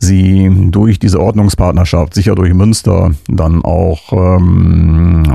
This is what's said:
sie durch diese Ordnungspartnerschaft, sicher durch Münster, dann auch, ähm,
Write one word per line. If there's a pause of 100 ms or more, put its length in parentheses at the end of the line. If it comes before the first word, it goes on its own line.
sie (200)
durch
diese
Ordnungspartnerschaft,
sicher
durch
Münster, (180)
dann
auch,
ähm, (120)